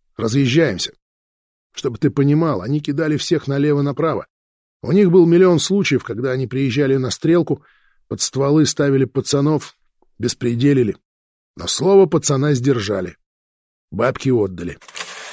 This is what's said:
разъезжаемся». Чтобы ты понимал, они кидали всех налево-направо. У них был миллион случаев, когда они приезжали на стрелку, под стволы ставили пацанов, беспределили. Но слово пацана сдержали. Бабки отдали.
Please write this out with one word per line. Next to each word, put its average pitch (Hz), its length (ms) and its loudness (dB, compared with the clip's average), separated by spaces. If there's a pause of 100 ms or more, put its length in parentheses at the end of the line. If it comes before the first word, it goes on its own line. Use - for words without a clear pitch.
(160)
разъезжаемся». 120 800 0 (800)
Чтобы 120 240 -6
ты 147 120 0
понимал, 143 520 0
они 135 180 -4
кидали 151 380 -4
всех - 300 -4
налево-направо. 143 800 -2 (560)
У 120 100 -6
них 185 200 4
был 170 140 6
миллион 175 340 4
случаев, 185 440 0
когда 120 280 -6
они 131 160 -4
приезжали 135 480 0
на 127 160 -2
стрелку, 165 520 0 (440)
под 110 140 -8
стволы 143 440 2
ставили 139 400 0
пацанов, 139 720 -2 (400)
беспределили. 120 800 0 (580)
Но 87 120 -10
слово 190 400 4
пацана 147 460 0
сдержали. 107 640 -2 (760)
Бабки 123 380 -4
отдали. 92 500 -2 (540)